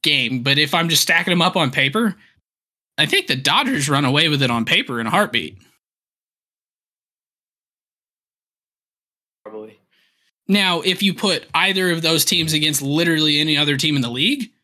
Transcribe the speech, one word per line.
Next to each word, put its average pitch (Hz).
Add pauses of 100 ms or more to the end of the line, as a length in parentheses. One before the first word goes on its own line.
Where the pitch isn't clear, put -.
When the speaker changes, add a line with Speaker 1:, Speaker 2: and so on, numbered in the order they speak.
Speaker 1:
game, 127
but 135
if 151
I'm 170
just 160
stacking 175
them 175
up 180
on 160
paper, 175 (800)
I 143
think 381
the 131
Dodgers 165
run 143
away 147
with 143
it 123
on 117
paper 139
in 113
a 107
heartbeat. 110 (3750)
Speaker 2:
Probably. 107 (680)
Speaker 1:
Now, 190
if 180
you 196
put -
either 185
of 165
those 160
teams 160
against 151
literally 156
any 151
other 147
team 151
in 135
the 120
league 208 (140)